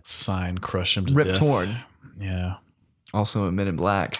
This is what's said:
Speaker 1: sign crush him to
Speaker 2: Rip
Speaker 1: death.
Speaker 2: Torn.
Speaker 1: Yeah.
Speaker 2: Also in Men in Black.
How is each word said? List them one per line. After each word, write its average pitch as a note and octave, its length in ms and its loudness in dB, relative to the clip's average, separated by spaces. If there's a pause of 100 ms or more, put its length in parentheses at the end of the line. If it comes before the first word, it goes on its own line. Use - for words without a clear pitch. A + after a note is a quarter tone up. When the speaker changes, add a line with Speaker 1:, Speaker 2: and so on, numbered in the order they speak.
Speaker 1:
sign F#2 540 0
crush F#2 400 0
him F#2+ 80 0
to G#2+ 80 2
Speaker 2:
Rip D3 140 4
Speaker 1:
death. - 100 2
Speaker 2:
Torn. A#2+ 400 2 (400)
Speaker 1:
Yeah. F#2 380 -4 (580)
Speaker 2:
Also G#2 340 0
in F#2+ 80 -2
Men G2 100 0
in F2 100 -2
Black. F#2 440 0